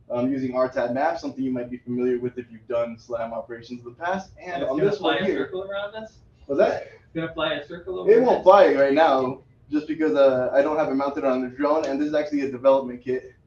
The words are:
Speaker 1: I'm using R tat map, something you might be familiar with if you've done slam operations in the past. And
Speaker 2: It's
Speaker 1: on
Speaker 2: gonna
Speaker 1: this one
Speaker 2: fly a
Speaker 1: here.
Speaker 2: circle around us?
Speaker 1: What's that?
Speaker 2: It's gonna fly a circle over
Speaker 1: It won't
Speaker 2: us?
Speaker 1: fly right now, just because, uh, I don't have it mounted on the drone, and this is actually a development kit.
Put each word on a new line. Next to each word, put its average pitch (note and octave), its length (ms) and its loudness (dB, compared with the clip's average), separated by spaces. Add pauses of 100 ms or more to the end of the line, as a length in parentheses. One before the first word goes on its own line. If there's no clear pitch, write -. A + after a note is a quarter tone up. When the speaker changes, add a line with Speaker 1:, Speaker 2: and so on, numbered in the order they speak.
(100)
Speaker 1:
I'm B2 220 0
using C3 240 -4
R B2+ 140 2
tat - 240 -2
map, D3+ 240 -2
something C3 260 -8
you C3 80 -2
might B2 180 -6
be B2 60 -10
familiar B2 420 -2
with B2 200 -8
if A#2+ 120 -10
you've A2+ 160 -20
done A#2 320 -4
slam A2+ 360 -8
operations A#2 460 -12
in A#2 40 -20
the A#2+ 80 -16
past. F3+ 380 -8 (120)
And F3 200 -8
Speaker 2:
It's - 80 -4
Speaker 1:
on - 80 -4
Speaker 2:
gonna G3+ 120 2
Speaker 1:
this - 100 -4
one - 180 0
Speaker 2:
fly F#3 80 -4
a G3 40 0
Speaker 1:
here. D3+ 160 -2
Speaker 2:
circle F#3 240 -8
around G3+ 240 -8
us? A3 240 -16 (280)
Speaker 1:
What's C#3+ 120 -2
that? - 240 2
Speaker 2:
It's - 320 -20
gonna E3 200 -6
fly D#3 200 -2
a D3 120 -8
circle F3+ 340 -12
over F#3 100 4
Speaker 1:
It A#3+ 120 6
won't A3+ 160 4
Speaker 2:
us? - 40 -8
Speaker 1:
fly F#3 320 8
right C#3 200 4
now, C3+ 480 2 (280)
just D3+ 160 -2
because, D#3 280 -2
uh, B2+ 400 4
I C#3+ 80 6
don't D#3 160 -2
have D3+ 100 0
it C3+ 60 -2
mounted C#3 300 -2
on C3 180 0
the B2+ 60 -6
drone, D3 360 0
and C#3 160 -2
this D3+ 80 -2
is D3+ 60 -4
actually D3 280 -2
a B2+ 80 -2
development B2 540 0
kit. - 300 -6 (120)